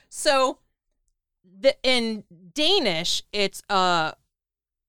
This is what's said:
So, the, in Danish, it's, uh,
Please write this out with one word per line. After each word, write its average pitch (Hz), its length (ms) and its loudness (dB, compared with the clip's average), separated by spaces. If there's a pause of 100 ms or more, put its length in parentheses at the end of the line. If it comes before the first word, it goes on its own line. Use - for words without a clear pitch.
So, 277 500 0 (1000)
the, 269 240 2
in 226 400 0 (300)
Danish, 285 680 0 (100)
it's, 202 380 -4
uh, 180 420 0 (760)